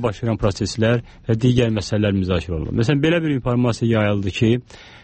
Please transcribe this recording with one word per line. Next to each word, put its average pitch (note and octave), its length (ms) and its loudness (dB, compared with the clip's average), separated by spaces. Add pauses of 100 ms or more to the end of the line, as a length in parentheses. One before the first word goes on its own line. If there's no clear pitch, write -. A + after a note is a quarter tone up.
baş A2+ 200 -4
verən A2+ 140 0
proseslər A2+ 640 0 (260)
və A2+ 80 2
digər A#2+ 340 2
məsələlər G#2 440 0
müzakirə F#2 420 -2
olunur. D2 180 -6
Məsələn, C#3 280 2
belə E3 220 2
bir D#3 60 -2
informasiya A#2+ 720 0
yayıldı G2+ 280 0
ki, A#2+ 320 2 (420)